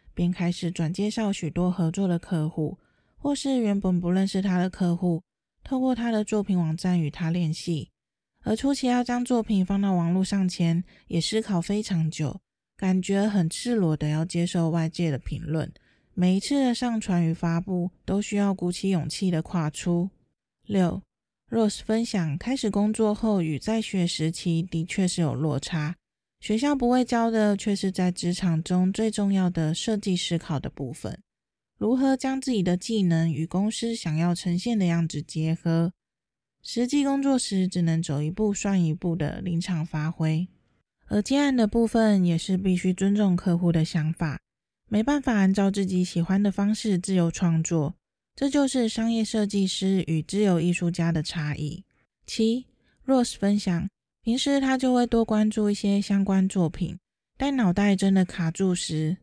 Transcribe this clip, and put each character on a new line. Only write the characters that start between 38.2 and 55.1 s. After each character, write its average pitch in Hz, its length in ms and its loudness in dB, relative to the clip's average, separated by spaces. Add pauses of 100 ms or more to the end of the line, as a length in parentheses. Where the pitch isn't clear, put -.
一 151 100 -2
步 208 220 0
算 196 320 0
一 156 80 2
步 175 240 -2
的 151 240 -4
临 170 180 -2
场 170 280 -2
发 156 240 -4
挥。 160 360 0 (600)
而 208 160 0
接 269 160 0
案 277 180 2
的 226 100 4
部 233 200 2
分 214 360 4
也 175 140 4
是 185 220 0
必 190 180 2
须 185 160 0
尊 196 240 2
重 202 180 4
客 175 220 2
户 170 160 2
的 165 100 2
想 160 300 0
法， 156 260 -4 (520)
没 208 120 2
办 277 200 0
法 247 120 0
按 196 200 4
照 196 160 4
自 196 160 0
己 180 180 2
喜 175 160 -2
欢 190 220 2
的 202 100 2
方 202 220 0
式 202 240 0
自 190 160 -2
由 170 160 4
创 165 320 2
作， 160 320 0 (420)
这 277 140 0
就 277 180 4
是 247 200 0
商 226 220 0
业 226 140 0
设 214 220 0
计 202 200 0
师 190 400 0
与 160 160 0
自 196 200 -2
由 185 180 4
艺 175 120 2
术 170 180 -2
家 170 200 0
的 160 120 0
差 151 340 -4
异。 151 280 -8 (420)
七、 226 400 0 (400)
Rose 254 320 2
分 202 200 2
享， 180 300 -2 (340)
平 233 160 0
时 277 220 2
他 262 160 2
就 254 160 2
会 247 140 4
多 226 180 2